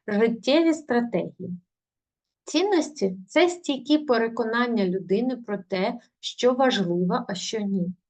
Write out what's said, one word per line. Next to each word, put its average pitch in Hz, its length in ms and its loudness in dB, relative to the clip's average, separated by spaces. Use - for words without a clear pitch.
життєві 233 640 2
стратегії. 185 880 -2
Цінності — 311 760 0
це 349 220 4
стійкі 285 480 0
переконання 233 880 0
людини 190 500 0
про 208 220 -8
те, 196 420 -4
що - 340 0
важливо, 202 760 0
а 190 80 -8
що 220 240 -6
ні. 196 340 -2